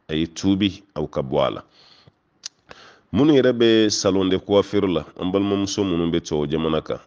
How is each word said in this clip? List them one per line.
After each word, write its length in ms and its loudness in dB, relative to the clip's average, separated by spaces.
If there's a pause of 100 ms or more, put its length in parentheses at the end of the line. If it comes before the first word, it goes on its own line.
(100)
a 40 -4
ye 120 -2
tuubi, 560 -2 (120)
aw 120 -6
ka 160 -6
bɔ 240 -2
a 40 -4
la. 120 -12 (1500)
Minnu 220 4
yɛrɛ 180 4
bɛ 380 4
salon 380 0
de 100 2
coiffure 500 0
la, 160 -2 (160)
an 100 -4
balimamuso 540 -2
minnu 260 -2
bɛ 100 0
tubabu 300 -4
jamana 320 -2
kan, 240 -10